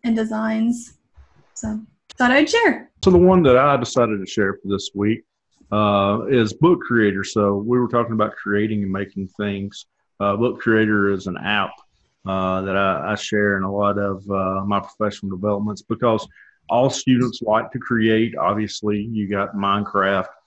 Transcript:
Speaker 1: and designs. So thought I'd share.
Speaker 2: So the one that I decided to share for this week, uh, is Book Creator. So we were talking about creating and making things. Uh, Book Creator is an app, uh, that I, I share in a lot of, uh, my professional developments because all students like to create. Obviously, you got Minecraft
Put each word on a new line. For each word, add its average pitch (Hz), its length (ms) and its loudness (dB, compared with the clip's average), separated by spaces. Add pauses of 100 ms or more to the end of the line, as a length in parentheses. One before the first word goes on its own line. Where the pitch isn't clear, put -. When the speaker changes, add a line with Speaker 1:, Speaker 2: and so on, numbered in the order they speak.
Speaker 1:
and 226 100 0
designs. 220 840 -2 (560)
So 214 260 -8 (380)
thought 247 120 4
I'd 302 200 4
share. 453 400 2 (120)
Speaker 2:
So 190 80 6
the 180 60 6
one 180 280 6
that 123 120 8
I 139 220 4
decided 117 400 0
to 95 80 -8
share 98 280 -2
for - 140 -12
this 98 260 -4
week, 104 280 -2 (500)
uh, 101 560 2
is 113 240 2
Book 170 280 2
Creator. 101 440 0
So 101 320 0
we 117 220 -2
were 123 100 0
talking 117 240 -2
about 107 240 -2
creating 104 460 -2
and 95 100 -4
making 98 360 -8
things. 101 580 -8 (340)
Uh, 101 160 0
Book 117 240 -2
Creator 107 520 2
is 95 160 -6
an 92 100 -8
app, 101 340 -2 (540)
uh, 95 340 -2
that 95 160 -4
I, 95 360 0
I - 20 -2
share 104 420 -2
in 95 60 -4
a 95 100 -6
lot 101 260 -2
of, 98 320 -6
uh, 95 360 -2
my 101 140 0
professional 101 540 -6
developments 104 460 -4
because 113 480 -2 (400)
all 123 220 2
students 123 500 0
like 110 320 -2
to 120 60 -10
create. 113 580 0
Obviously, 104 640 -2
you 107 300 -4
got 101 260 -2
Minecraft 98 720 0 (180)